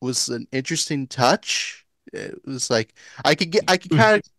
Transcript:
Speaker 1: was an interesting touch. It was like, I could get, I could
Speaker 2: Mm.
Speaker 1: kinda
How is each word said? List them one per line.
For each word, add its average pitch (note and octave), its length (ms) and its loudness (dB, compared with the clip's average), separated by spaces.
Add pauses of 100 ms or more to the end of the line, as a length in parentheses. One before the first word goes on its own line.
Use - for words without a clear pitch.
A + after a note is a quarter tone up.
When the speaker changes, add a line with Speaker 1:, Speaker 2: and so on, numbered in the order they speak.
Speaker 1:
was B2 280 -4
an A#2+ 240 -8
interesting C#3 540 -4
touch. - 800 0 (260)
It - 340 -12
was C3 240 -6
like, A2+ 240 -2 (300)
I D3+ 100 6
could E3 160 -4
get, G3 180 2
I F#3 100 6
could F3+ 140 -6
Speaker 2:
Mm. D#3+ 120 6
Speaker 1:
kinda G#3+ 180 4 (160)